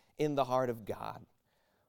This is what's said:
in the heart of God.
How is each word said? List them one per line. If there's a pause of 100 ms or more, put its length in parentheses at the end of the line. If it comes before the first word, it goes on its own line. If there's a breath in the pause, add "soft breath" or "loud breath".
(180)
in
the
heart
of
God. (640)